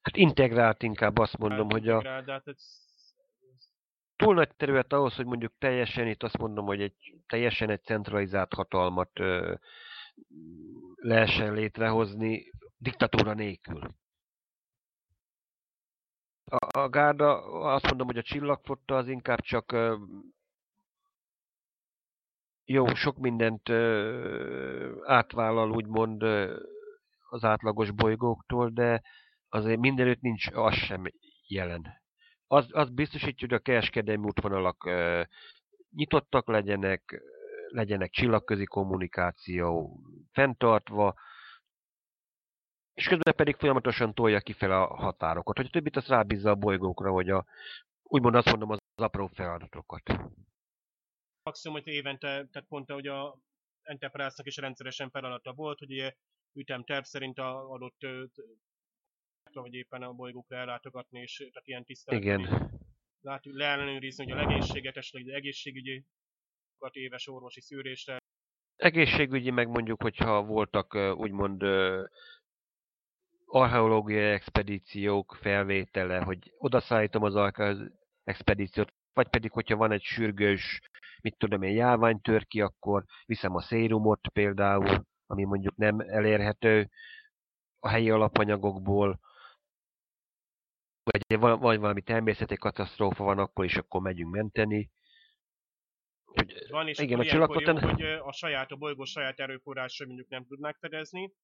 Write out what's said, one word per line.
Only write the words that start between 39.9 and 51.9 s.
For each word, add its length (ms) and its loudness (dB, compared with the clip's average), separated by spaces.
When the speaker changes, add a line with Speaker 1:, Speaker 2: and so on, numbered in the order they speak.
Speaker 1:
fenntartva, 840 2
és 140 -4
közben 280 2
pedig 200 2
folyamatosan 580 0
tolja 260 4
kifele 360 -2
a 200 0
határokat, 640 -2
hogy 80 -2
a 40 -14
többit 260 -2
azt 120 -2
rábízza 420 2
a 60 6
bolygókra, 560 0
hogy 180 0
a, 160 2
úgymond 320 4
azt 140 6
mondom, 200 0
az, 80 -2
az 80 -2
apró 240 -2
feladatokat. 760 -10
Speaker 2:
Maximum, 340 -10
hogy 160 -10